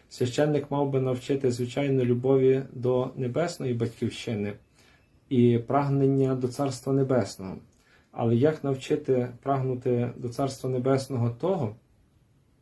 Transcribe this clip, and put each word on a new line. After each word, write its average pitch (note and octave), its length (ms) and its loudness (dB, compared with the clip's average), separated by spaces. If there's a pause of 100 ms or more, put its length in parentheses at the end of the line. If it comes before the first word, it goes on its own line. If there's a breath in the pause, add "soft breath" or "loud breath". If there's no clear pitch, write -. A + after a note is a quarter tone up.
Священник C#3+ 640 0
мав C#3+ 180 0
би C3+ 120 0
навчити, C3 500 0
звичайно, B2+ 540 0
любові C3 580 4 (100)
до B2+ 420 0
небесної C3+ 580 -2
батьківщини G#2+ 800 -4 (760 soft breath)
і A#2+ 380 6
прагнення C3+ 680 2
до B2+ 120 -2
Царства C#3 460 -4
Небесного. A#2+ 640 0 (540 soft breath)
Але A#2 240 2
як D3+ 280 2
навчити C3+ 680 -2 (140)
прагнути B2+ 720 -2
до B2+ 120 -8
Царства C3 400 -4
Небесного B2+ 600 0
того D3+ 460 -2 (880)